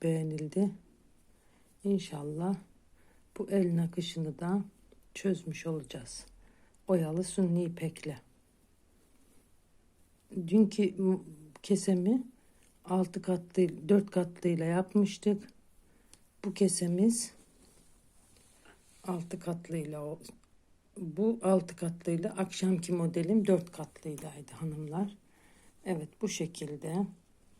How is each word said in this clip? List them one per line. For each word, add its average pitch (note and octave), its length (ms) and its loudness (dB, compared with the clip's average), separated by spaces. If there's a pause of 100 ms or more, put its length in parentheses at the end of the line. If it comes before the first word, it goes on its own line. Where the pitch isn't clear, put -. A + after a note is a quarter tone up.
beğenildi. D#3+ 680 0 (1120)
İnşallah E3+ 720 -2 (840)
bu G3+ 120 -6
el F3+ 260 4
nakışını E3 640 -2
da G3 260 0 (500)
çözmüş F3 520 -4
olacağız. D3 600 -8 (600)
Oyalı E3+ 360 2
sünni F3 400 2
ipekle. E3 560 -6 (2250)
Dünkü G3 680 4
m-, F#3 160 4 (440)
kesemi G3 600 4 (640)
altı F#3 380 0
katlı, F3 680 0
dört G3+ 220 6
katlıyla E3+ 540 0
yapmıştık. G3 840 0 (960)
Bu G3 100 -4
kesemiz F#3 840 2 (1700)
altı F3 300 -6
katlıyla E3 680 -6
o, D3+ 140 -8 (800)
bu G3 460 0
altı F#3 340 4
katlıyla, E3+ 540 -2
akşamki F#3 640 0
modelim F3 540 2
dört F3 260 2
katlıylaydı D3+ 800 -12
hanımlar. D#3 640 -6 (680)
Evet, D#3 240 -4 (140)
bu A3 60 -2
şekilde D#3+ 800 -4 (540)